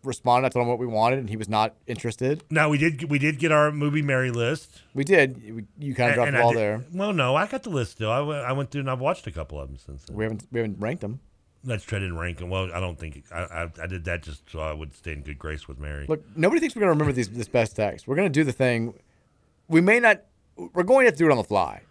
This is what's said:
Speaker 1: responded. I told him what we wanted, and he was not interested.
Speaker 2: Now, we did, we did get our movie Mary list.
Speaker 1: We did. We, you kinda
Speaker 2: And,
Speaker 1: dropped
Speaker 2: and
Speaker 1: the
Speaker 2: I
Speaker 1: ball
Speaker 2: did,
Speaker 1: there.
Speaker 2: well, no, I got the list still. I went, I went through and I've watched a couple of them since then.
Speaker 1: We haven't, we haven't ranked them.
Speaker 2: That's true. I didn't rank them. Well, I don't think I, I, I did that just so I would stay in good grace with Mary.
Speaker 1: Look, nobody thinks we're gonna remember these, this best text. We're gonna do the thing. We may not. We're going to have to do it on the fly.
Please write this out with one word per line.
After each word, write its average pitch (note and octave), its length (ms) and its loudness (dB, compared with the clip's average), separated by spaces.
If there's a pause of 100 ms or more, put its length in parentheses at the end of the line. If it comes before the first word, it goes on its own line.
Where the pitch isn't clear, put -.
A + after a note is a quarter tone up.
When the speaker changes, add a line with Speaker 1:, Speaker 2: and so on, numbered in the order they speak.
Speaker 1:
responded. B2+ 440 2
I - 20 2
told B2 140 0
him A#2+ 60 0
what A#2+ 100 0
we B2 80 -4
wanted, A#2 320 2
and A2+ 100 -6
he A2 80 -6
was G#2+ 100 -8
not G#2+ 280 2 (100)
interested. B2 640 -4
Speaker 2:
Now, D3+ 200 2
we D3 100 2
did, D3+ 320 0
we D3 80 2
did D3 180 0
get D#3 140 0
our D3+ 200 4
movie D3 300 -2
Mary C3 300 0
list. A#2+ 500 -4 (140)
Speaker 1:
We C3+ 80 -2
did. C#3 400 4
We, A2 220 -12 (120)
you C#3+ 160 -8
kinda B2 120 2
Speaker 2:
And, A#2+ 100 4
Speaker 1:
dropped A#2+ 140 4
Speaker 2:
and C3+ 60 0
Speaker 1:
the B2 40 4
Speaker 2:
I - 20 6
Speaker 1:
ball A#2 120 6
Speaker 2:
did, A#2 60 2
Speaker 1:
there. G#2+ 320 0
Speaker 2:
well, G3 220 -2
no, C3+ 220 2
I E3+ 100 2
got C4+ 160 -8
the B3 80 -12
list C3+ 220 -2
still. A2 180 -6
I B2+ 120 0
went, D3 220 -6
I B2+ 100 -4
went C3+ 180 -4
through C#3 100 -6
and C3+ 80 -4
I've B2+ 100 -4
watched D3+ 280 -2
a G2 40 -10
couple D2+ 300 -10
of C#2 80 -10
them C2+ 80 -14
since C#2 280 -18
then. - 120 -12
Speaker 1:
We G#2+ 60 -2
haven't, A2 280 -6
we A#2 80 -4
haven't G#2 200 -4
ranked A#2 220 -6
them. A2 180 -8 (460)
Speaker 2:
That's A2 200 -6
true. G#2+ 120 -6
I F#2+ 40 -4
didn't F2+ 160 -6
rank E2+ 220 -6
them. F2 100 -10
Well, F#2+ 240 -4
I F2 80 -4
don't F2 180 -6
think D2 320 -12
I, E2+ 80 -10
I, E2+ 320 -8 (120)
I E2+ 40 -8
did F2+ 160 -8
that F2 180 -4
just D2+ 280 -16
so D2+ 100 -10
I D#2 140 -4
would D2+ 200 -10
stay E2 200 -12
in D2 80 -10
good C#2+ 180 -14
grace D#2 260 -10
with C2+ 140 -16
Mary. D2 300 -10
Speaker 1:
Look, D#3 120 -2 (140)
nobody G#3 240 2
thinks D#4 160 -4
we're A3 60 -4
gonna F#3+ 100 4
remember C#3 220 2
these, A#2+ 160 -2
this A2+ 180 -8
best A#2 300 0
text. G#2 280 -4
We're C3+ 120 -2
gonna G3 100 2
do D#3 160 2
the C3+ 80 0
thing. A#2 440 0 (760)
We E3 100 6
may G#3 220 6
not. G#3+ 220 4 (340)
We're F3 260 -2
going B3+ 220 6
to - 20 10
have F3+ 60 6
to C#3 60 -8
do E3+ 80 6
it D3 40 6
on B2+ 60 6
the G#2+ 80 0
fly. E2 460 0